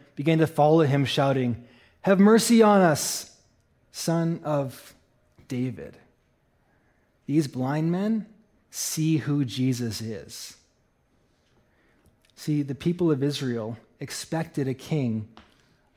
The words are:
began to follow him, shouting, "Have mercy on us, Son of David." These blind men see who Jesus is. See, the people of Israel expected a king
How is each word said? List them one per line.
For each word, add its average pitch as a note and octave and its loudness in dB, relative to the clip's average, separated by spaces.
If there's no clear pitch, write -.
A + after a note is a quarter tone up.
began D#3 2
to D#3+ 4
follow D#3 4
him, C#3+ 2
shouting, C3 0
"Have F#3+ 4
mercy A3+ 6
on G#3 6
us, - 0
Son E3 -2
of C#3+ -6
David." B2 -8
These C#3+ 0
blind C#3+ -4
men G#3 -4
see D#3 -2
who C#3+ -2
Jesus A#2+ -4
is. - -14
See, D3 -2
the C#3 -8
people F3 -2
of C3+ 0
Israel B2 -4
expected D#3 -8
a C3 -4
king A#2+ -4